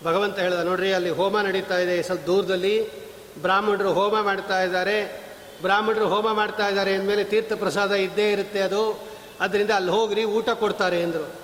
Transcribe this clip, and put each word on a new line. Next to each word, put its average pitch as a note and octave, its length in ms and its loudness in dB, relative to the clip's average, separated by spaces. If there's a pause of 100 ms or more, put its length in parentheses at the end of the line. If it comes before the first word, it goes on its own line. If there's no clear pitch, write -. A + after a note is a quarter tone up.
ಭಗವಂತ F#3+ 360 0
ಹೇಳ್ದ, F3+ 200 0
"ನೋಡ್ರಿ, F3+ 340 0
ಅಲ್ಲಿ F3+ 160 0
ಹೋಮ G3 320 2
ನಡೀತಾ F#3+ 380 0
ಇದೆ, F3+ 240 2
ಸ್ವಲ್ಪ F3 220 -4
ದೂರದಲ್ಲಿ G3 680 2 (480)
ಬ್ರಾಹ್ಮಣರು G3 520 2
ಹೋಮ G#3 280 2
ಮಾಡ್ತಾ G3 420 0
ಇದ್ದಾರೆ. F#3 600 -2 (380)
ಬ್ರಾಹ್ಮಣರು G#3+ 460 2
ಹೋಮ G#3+ 260 2
ಮಾಡ್ತಾ G#3 360 0
ಇದ್ದಾರೆ G3 240 2
ಅಂದಮೇಲೆ G3+ 300 0
ತೀರ್ಥ A3 300 0
ಪ್ರಸಾದ G3 400 0
ಇದ್ದೇ G3+ 380 2
ಇರುತ್ತೆ G3+ 280 -2
ಅದು, G3+ 480 -2 (320)
ಅದರಿಂದ G3+ 320 0
ಅಲ್ಲಿ F#3+ 200 2
ಹೋಗ್ರಿ, G#3+ 320 0
ಊಟ A3 260 0
ಕೊಡ್ತಾರೆ" F#3+ 540 0
ಅಂದರು. E3 280 -4 (120)